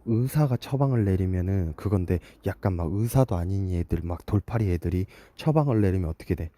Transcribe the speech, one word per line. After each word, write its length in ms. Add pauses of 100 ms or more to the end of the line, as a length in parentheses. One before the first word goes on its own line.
의사가 500
처방을 480
내리면은 720
그건데, 420 (280)
약간 260
막 180
의사도 460
아닌 340
애들, 320
막 220
돌팔이 460
애들이 360 (300)
처방을 460
내리면 260
어떻게 260
돼? 240